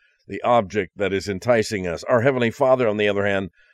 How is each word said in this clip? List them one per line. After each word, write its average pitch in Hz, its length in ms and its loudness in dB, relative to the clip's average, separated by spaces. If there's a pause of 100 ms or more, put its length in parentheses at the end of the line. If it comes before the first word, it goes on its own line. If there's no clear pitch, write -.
(280)
the 98 140 -10
object 107 560 0
that 98 160 -2
is 95 160 -4
enticing 104 580 -2
us. 80 160 -6
Our 123 180 2
Heavenly 123 300 2
Father, 131 340 2
on 104 120 0
the 104 100 2
other 101 180 0
hand, 98 260 -2 (220)